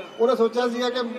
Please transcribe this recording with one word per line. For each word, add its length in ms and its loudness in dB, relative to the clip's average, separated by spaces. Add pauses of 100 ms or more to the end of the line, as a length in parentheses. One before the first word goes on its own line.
(200)
ਉਹਨੇ 160 4
ਸੋਚਿਆ 320 2
ਸੀਗਾ 220 -2
ਕਿ 100 -2 (180)